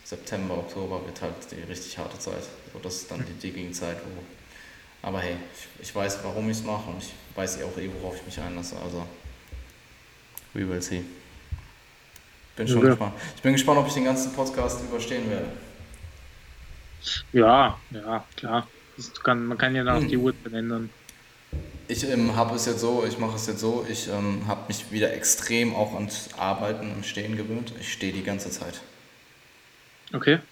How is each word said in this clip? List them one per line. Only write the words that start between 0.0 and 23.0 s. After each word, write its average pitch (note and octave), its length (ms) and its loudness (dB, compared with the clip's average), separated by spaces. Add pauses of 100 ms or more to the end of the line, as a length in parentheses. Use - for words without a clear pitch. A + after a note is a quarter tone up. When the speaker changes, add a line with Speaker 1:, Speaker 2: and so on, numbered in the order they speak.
Speaker 1:
September, F#2+ 560 -6
Oktober F#2+ 480 -6
wird E2+ 160 -10
halt E2+ 100 -4 (160)
die E2 140 -10
richtig F2 340 -10
harte - 220 -8
Zeit. F2 240 -6 (280)
So, - 60 -14
das F2+ 200 -8
ist - 120 -10
dann - 160 -6
die F2 80 -12
Digging-Zeit, F2+ 640 -6
wo, - 1080 -14
aber F#2+ 120 -2
hey, F2 160 -2 (200)
ich, - 340 -16
ich - 60 -10
weiß, G2 280 -2
warum G#2 260 -2
ich's A2 140 -2
mache G#2+ 280 -4
und F#2 100 -8
ich - 120 -12 (220)
weiß F#2 220 -2
eh C2+ 60 -6
auch F2+ 160 -6
eh, F#2+ 100 -4 (100)
worauf F2+ 180 -6
ich - 80 -12
mich F#2 140 -10
einlasse, F2 380 -6
also F2 260 -6 (1500)
we G2 160 0
will F2+ 120 0
see. F2+ 220 -4 (1500)
Bin A2+ 120 -2
schon B2 160 8
Speaker 2:
Okay. - 20 12
Speaker 1:
gespannt. A#2 280 8 (220)
Ich - 60 -16
bin C3+ 120 6
gespannt, C#3+ 260 8
ob C3+ 80 4
ich - 60 -2
den B2+ 120 4
ganzen C3 280 2
Podcast C3 500 0
überstehen A#2 460 -2
werde. F#2+ 180 -2 (1800)
Speaker 2:
Ja, A#2+ 580 8
ja, A2 460 -4
klar. A#2 360 -2 (240)
Das - 180 -14 (100)
kann, A#2+ 220 4
man A#2+ 120 -2
kann C3 180 4
ja C3 80 4
dann B2 200 6
auch - 0 -
Speaker 1:
Hm. - 40 2
Speaker 2:
die C#3 100 4
Uhrzeit B2 360 2
ändern. A2+ 420 -2 (920)
Speaker 1:
Ich, - 220 -2
ähm, A#2 260 4
hab A#2 180 4
es A#2 120 0
jetzt A#2 140 2
so, A#2 260 4